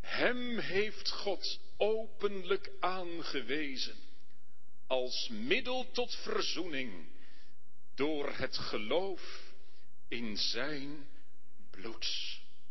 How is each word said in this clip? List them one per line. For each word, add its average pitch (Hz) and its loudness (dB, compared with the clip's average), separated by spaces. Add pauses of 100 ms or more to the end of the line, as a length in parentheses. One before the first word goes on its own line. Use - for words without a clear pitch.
Hem 240 0
heeft 190 0
God - 0 (160)
openlijk 202 2 (100)
aangewezen 147 0 (880)
als 127 0
middel 233 0
tot - 0
verzoening 135 0 (800)
door 143 2
het - 0
geloof 139 0 (640)
in 117 0
zijn 143 0 (640)
bloed. - 0 (320)